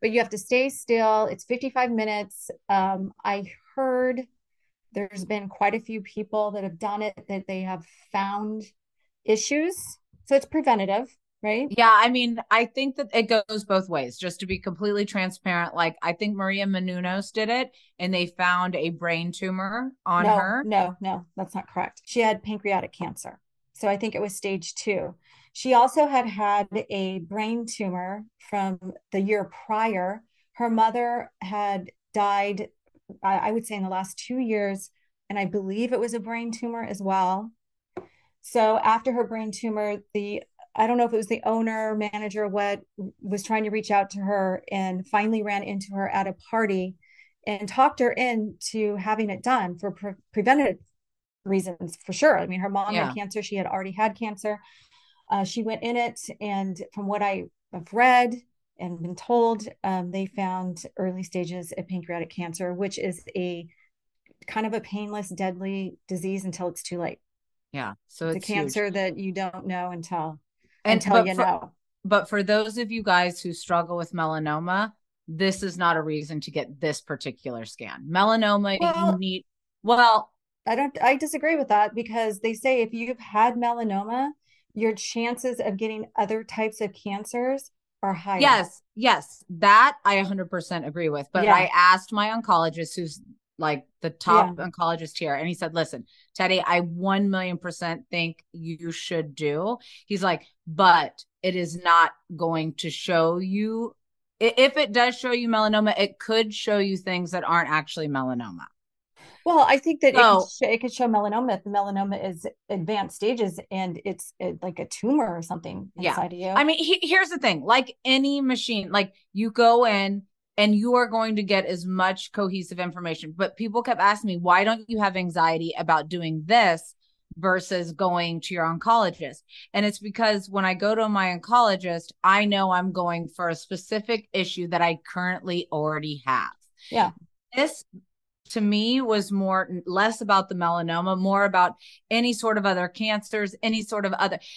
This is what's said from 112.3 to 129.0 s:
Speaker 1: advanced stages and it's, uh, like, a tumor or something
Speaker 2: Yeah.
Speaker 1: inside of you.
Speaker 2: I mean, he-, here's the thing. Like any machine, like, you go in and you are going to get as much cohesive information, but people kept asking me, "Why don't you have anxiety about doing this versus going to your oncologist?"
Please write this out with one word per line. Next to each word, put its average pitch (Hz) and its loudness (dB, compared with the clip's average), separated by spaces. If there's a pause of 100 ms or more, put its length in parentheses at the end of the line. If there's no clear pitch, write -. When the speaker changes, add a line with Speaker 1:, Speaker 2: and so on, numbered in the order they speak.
Speaker 1:
advanced 196 -4
stages 208 -2 (100)
and 185 -4
it's, - -8
uh, 180 -4 (100)
like, 180 -8
a - -8
tumor 226 0
or 170 -6
something 170 -10
Speaker 2:
Yeah. 180 0
Speaker 1:
inside 175 -2
of 175 -12
you. 185 -6
Speaker 2:
I 233 2
mean, 320 2
he-, 349 2
here's 349 4
the 339 -6
thing. 185 0
Like 254 2
any 277 2
machine, 233 -2
like, 196 2 (200)
you 214 -2
go 233 6
in 202 2 (320)
and 208 6
you 233 2
are 247 6
going 220 0
to 208 0
get 190 2
as 175 -4
much 185 0
cohesive 185 -4
information, 170 -6
but 190 -2
people 226 -4
kept 233 0
asking 208 4
me, 180 -2
"Why 180 4
don't 220 0
you 226 -2
have 190 2
anxiety 165 0
about 160 2
doing 160 -4
this 185 4 (420)
versus 180 -2
going 170 0
to - -8
your 165 0
oncologist?" 170 0 (300)